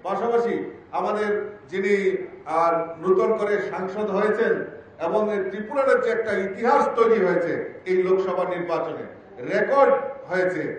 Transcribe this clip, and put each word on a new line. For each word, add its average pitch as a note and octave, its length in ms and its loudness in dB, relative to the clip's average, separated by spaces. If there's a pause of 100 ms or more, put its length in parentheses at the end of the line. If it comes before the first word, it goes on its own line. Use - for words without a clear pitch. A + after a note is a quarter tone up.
পাশাপাশি A#3 520 2 (360)
আমাদের G#3 380 0 (420)
যিনি, G3 220 2 (520)
আর, E3+ 280 2 (280)
নতুন F#3+ 280 4 (100)
করে G#3 140 0 (180)
সাংসদ F#3+ 380 -4
হয়েছেন G3+ 440 2 (520)
এবং F3+ 160 2 (140)
এই G3 140 -2
ত্রিপুরার A#3+ 540 0
যে A#3 60 0
একটা A3+ 220 -2 (160)
ইতিহাস B3 360 2 (120)
তৈরি A3 300 4
হয়েছে E3+ 280 0 (320)
এই F#3 180 2
লোকসভা F#3 420 2 (100)
নির্বাচনে, D#3+ 500 -4 (460)
রেকর্ড A#3 420 4 (360)
হয়েছে F3 340 0 (160)